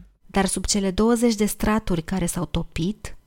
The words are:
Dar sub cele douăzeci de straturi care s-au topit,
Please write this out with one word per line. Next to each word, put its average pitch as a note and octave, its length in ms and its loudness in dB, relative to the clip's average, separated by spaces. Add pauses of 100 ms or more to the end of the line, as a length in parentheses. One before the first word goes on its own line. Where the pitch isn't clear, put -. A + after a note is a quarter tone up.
(260)
Dar - 200 0
sub F#3+ 200 -4
cele G3 260 0
douăzeci A3+ 440 4
de G#3 100 2
straturi G#3 560 0
care F#3 240 -2
s-au E3+ 200 -4
topit, - 680 -4 (120)